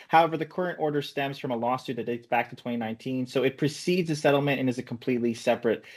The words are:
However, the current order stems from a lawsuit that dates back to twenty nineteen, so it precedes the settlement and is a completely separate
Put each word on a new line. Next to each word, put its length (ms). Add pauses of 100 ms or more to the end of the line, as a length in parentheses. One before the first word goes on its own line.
However, 300
the 80
current 340
order 220
stems 380
from 100
a 60
lawsuit 400
that 100
dates 220
back 240
to 40
twenty 220
nineteen, 480
so 160
it 160
precedes 520
the 60
settlement 440
and 100
is 80
a 60
completely 500
separate 500 (140)